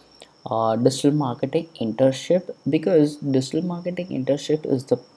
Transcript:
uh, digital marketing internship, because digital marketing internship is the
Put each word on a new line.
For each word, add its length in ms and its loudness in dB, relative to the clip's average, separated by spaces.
uh, 300 0
digital 340 2
marketing 580 -2
internship, 680 0
because 460 2
digital 440 -2
marketing 460 -6
internship 580 -2
is 220 -2
the 120 0